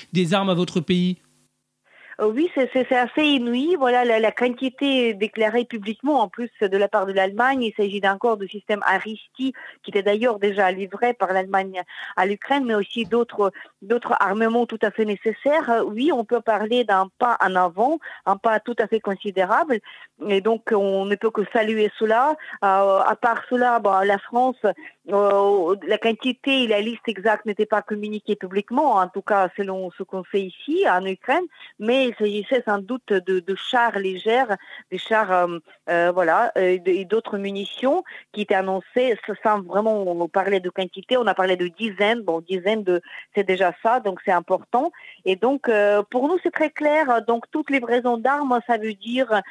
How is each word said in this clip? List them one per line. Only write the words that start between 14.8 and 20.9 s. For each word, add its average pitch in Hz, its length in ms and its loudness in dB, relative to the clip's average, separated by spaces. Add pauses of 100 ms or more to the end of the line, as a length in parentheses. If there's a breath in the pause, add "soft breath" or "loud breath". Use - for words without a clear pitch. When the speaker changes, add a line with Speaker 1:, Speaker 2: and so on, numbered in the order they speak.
Speaker 2:
à 214 80 2
fait 220 160 -2
nécessaires. 240 640 0
Euh, 226 140 2
oui, 233 280 -2
on 233 140 0
peut 240 160 0
parler 220 420 0
d'un 190 240 2 (100)
pas 240 240 2
en 190 140 2
avant, 185 420 2 (280 loud breath)
un 196 100 2
pas 220 240 2
tout 233 180 -8
à 220 80 2
fait 220 140 0
considérable. 208 800 0 (480 loud breath)
Et 196 140 2
donc, 220 280 0
on 196 360 2